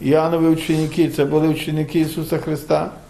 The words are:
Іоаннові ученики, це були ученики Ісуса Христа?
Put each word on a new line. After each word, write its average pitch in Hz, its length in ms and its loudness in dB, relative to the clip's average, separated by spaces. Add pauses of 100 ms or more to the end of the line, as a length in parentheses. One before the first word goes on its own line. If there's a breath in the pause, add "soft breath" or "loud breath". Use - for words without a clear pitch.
Іоаннові 160 440 2
ученики, 160 640 2
це 143 160 0
були 156 220 2
ученики 156 520 -2
Ісуса 160 380 -2
Христа? 156 540 -2 (180)